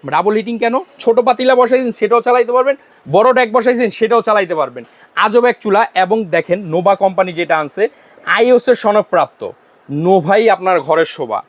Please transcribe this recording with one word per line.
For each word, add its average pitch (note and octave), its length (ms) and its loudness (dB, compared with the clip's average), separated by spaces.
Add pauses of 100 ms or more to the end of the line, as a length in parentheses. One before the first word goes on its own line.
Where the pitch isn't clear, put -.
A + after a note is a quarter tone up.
(140)
ডাবল F3 240 2
হিটিং A3+ 240 -6
কেন? A#3 120 0 (280)
ছোট A3+ 140 2 (100)
পাতিলা B3+ 340 2
বসাইছেন, B3 380 0
সেটাও A3 280 0
চালাইতে A#3+ 300 2
পারবেন, C4+ 200 0 (380)
বড় A3 140 4 (100)
ডেক B3 180 0
বসাইছেন, A#3+ 320 0 (100)
সেটাও A3+ 300 0
চালাইতে G3 320 0
পারবেন। B2 240 -6 (400)
আজব A3+ 260 2
এক A#3+ 140 -2
চুলা। G#3 180 2 (220)
এবং G3 120 -2 (180)
দেখেন, F3 240 -2 (140)
নোভা F#3 300 2
কোম্পানি F#3 360 0
যেটা E3 240 -2
আনছে, D3+ 200 -6 (540)
আইওএস A#3+ 340 2
এর A#3+ 120 4
সনদপ্রাপ্ত, G3+ 600 0 (460)
নোভাই F3+ 560 0 (120)
আপনার F#3 200 0 (100)
ঘরের D#3+ 280 0
শোভা। A2 340 -6